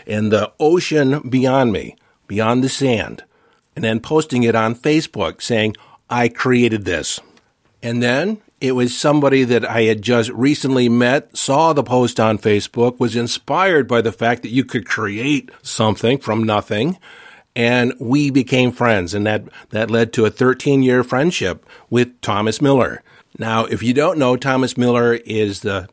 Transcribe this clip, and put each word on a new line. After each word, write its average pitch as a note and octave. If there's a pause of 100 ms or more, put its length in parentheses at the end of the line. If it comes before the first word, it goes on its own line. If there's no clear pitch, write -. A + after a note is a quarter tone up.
and G#2+
the G#2
ocean D3+
beyond B2+
me, C2 (320)
beyond A2+
the C3
sand, G#2+ (520)
and E2
then A2+
posting C#3
it A#2
on A2+
Facebook D3+
saying, A2 (320)
"I A#2+
created A#2+
this." E2 (600)
And A#2+
then D3+ (220)
it C3
was B2
somebody C#3
that A#2+
I A2+
had A2
just A#2
recently C3
met, B2
saw D#3
the C#3+
post B2
on A2
Facebook, A#2
was A#2
inspired C#3+
by A#2
the A2
fact A#2
that A#2
you B2
could -
create A2+ (100)
something A2
from A2
nothing, A2 (580)
and B2
we C#3
became B2+
friends, G#2
and G#2
that, G#2+ (260)
that A2
led A#2
to A2
a G#2
thirteen-year B2+
friendship B2+ (240)
with A#2+
Thomas G#2+
Miller. A#2+ (340)
Now, A2+
if A2
you A#2+
don't D#3
know, B2+
Thomas C3
Miller A#2+
is G#2+
the G2